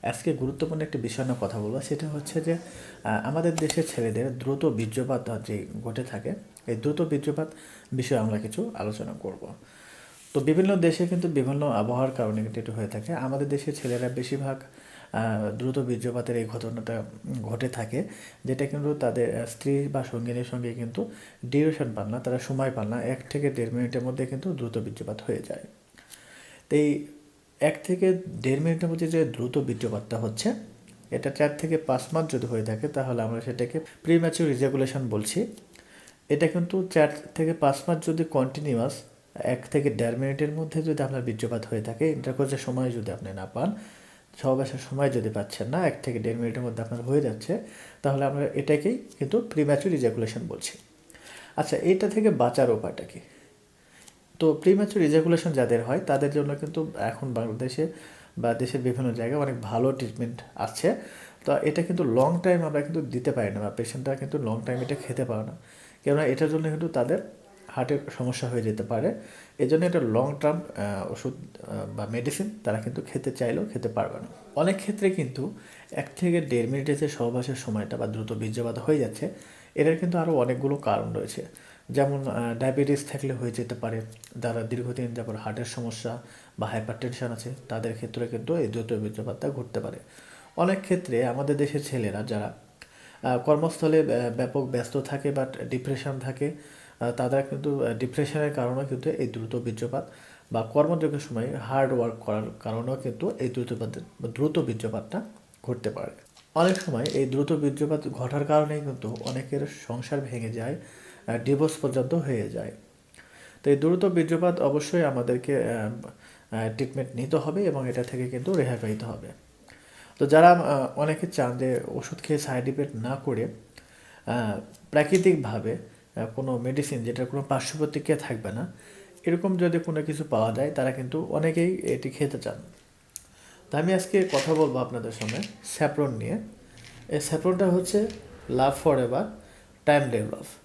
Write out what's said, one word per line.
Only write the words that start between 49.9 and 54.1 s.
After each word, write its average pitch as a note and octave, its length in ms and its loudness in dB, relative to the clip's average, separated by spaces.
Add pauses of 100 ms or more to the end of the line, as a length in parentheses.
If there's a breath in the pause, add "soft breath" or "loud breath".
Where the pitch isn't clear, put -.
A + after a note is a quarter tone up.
ইজাকুলেশন A2+ 540 0
বলছি। - 300 -8 (800 loud breath)
আচ্ছা, D3+ 200 0
এটা F#3+ 320 4
থেকে G#3+ 220 4
বাঁচার B2+ 400 4
উপায়টা - 340 0
কী? - 160 -16 (1160 loud breath)